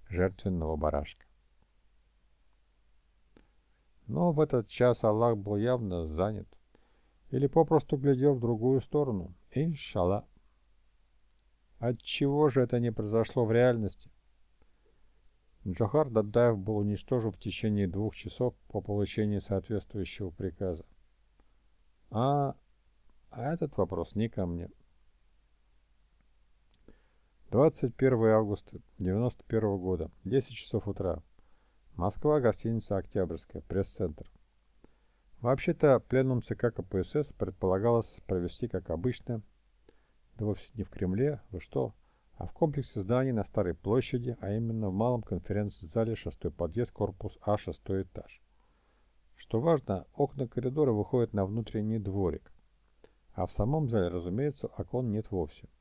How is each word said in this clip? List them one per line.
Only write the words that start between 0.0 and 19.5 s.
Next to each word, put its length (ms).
жертвенного 680
барашка. 500
Но 240
в 80
этот 260
час 380
Аллах 320
был 200
явно 480
занят 440
или 160
попросту 500
глядел 380
в 60
другую 400
сторону. 560
Иншалла. 720
Отчего 680
же 120
это 200
не 100
произошло 540
в 80
реальности? 580
Джохар 460
Дадаев 480
был 200
уничтожен 520
в 80
течение 480
двух 300
часов 400
по 140
получении 580
соответствующего 920